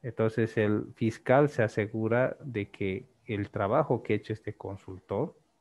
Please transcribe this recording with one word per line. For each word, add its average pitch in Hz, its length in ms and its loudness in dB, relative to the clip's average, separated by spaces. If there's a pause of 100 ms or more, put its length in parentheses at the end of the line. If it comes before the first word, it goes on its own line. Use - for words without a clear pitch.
Entonces 113 560 0
el 104 360 2
fiscal 127 540 4
se 135 160 0
asegura 110 800 0
de 113 280 -6
que 95 380 -6 (180)
el 101 240 -4
trabajo 117 540 0
que 110 100 0
ha - 40 2
hecho 107 160 -6
este 107 200 -10
consultor 98 800 -8 (280)